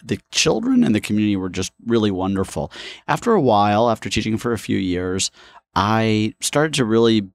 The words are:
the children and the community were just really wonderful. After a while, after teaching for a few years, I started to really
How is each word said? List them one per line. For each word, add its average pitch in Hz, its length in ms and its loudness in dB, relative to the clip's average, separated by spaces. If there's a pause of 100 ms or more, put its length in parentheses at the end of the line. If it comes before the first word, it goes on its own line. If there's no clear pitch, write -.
the 110 140 -4 (120)
children 240 540 0
and 117 100 2
the 107 60 2
community 104 360 0
were 95 120 -4
just 92 240 -6 (140)
really 113 240 2
wonderful. 92 600 -4 (380)
After 156 240 0
a 208 80 2
while, 107 480 4
after 110 220 -4
teaching 110 260 -2
for 120 160 -4
a 110 60 -2
few 104 200 -4
years, 92 520 -2 (440)
I 107 640 0
started 151 340 -2
to 135 100 0
really 113 500 4